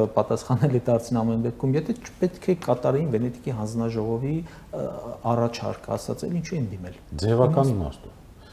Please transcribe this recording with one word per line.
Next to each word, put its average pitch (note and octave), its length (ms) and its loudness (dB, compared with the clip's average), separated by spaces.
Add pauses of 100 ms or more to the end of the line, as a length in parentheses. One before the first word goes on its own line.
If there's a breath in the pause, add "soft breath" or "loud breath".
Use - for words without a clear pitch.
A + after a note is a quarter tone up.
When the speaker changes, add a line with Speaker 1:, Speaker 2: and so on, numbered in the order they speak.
(120)
Speaker 1:
պատասխանել A2 640 2
այդ A#2+ 160 0
հարցին A#2 300 2
ամեն A2+ 240 2
դեպքում, C3 260 0
եթե E3+ 240 0
չպետք - 520 -2
է F3+ 100 4
կատարեին C#3 500 2
Վենետիկի A#2+ 480 -2
հանձնաժողովի, A2+ 800 -2
ը, D#3+ 460 -8 (420)
առաջարկը, A#2 640 0
ասած A2+ 400 -4
էլ F3 80 -2
ինչու E3 220 -4
են A#2 100 -2
դիմել։ F2+ 300 -10 (260)
Speaker 2:
Ձևական B2+ 480 4
Speaker 1:
Իմաստ- G#2 60 0
Speaker 2:
իմաստով, - 340 -6 (400 loud breath)